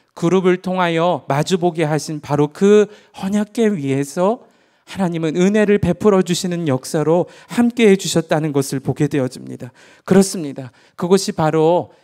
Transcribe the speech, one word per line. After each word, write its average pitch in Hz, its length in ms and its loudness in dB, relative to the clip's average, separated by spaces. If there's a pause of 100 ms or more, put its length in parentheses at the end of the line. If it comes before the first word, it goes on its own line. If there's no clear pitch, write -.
(140)
그룹을 180 420 2
통하여 175 720 -2
마주보게 160 560 0
하신 151 360 -4
바로 147 280 0
그 202 380 4 (260)
언약궤 208 640 -2
위에서 143 720 -2 (360)
하나님은 165 520 -4
은혜를 202 420 2
베풀어 190 440 2
주시는 175 440 -4
역사로 156 600 0 (200)
함께해 233 500 2
주셨다는 160 560 -2
것을 135 280 -2
보게 143 260 -2
되어집니다. 131 640 -6 (340)
그렇습니다. 160 680 2 (240)
그것이 190 360 0
바로 160 600 0 (120)